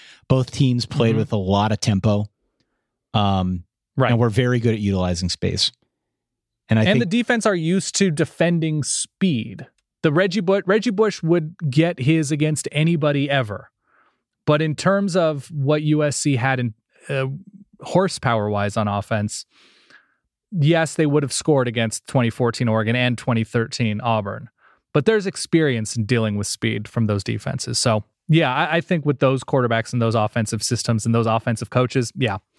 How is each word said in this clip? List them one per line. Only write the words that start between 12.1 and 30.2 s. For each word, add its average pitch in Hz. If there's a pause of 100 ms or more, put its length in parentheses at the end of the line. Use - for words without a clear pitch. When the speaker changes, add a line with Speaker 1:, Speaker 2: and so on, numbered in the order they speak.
Speaker 2:
against 151
anybody 147
ever. 120 (760)
But 151
in 156
terms 196
of 156
what 147
U 151
S 143
C 143
had 127
in, 120 (360)
uh, 135 (560)
horsepower-wise 104
on 107
offense, 104 (1080)
yes, 160
they 160
would 147
have 131
scored 135
against 113
twenty 117
fourteen 120
Oregon 110
and 123
twenty 113
thirteen 113
Auburn. 110 (460)
But 147
there's 214
experience 143
in 113
dealing 110
with 101
speed 110
from 113
those 101
defenses. 117
So, 110 (240)
yeah, 156
I, 160
I 175
think 165
with 143
those 131
quarterbacks 117
and 123
those 113
offensive 110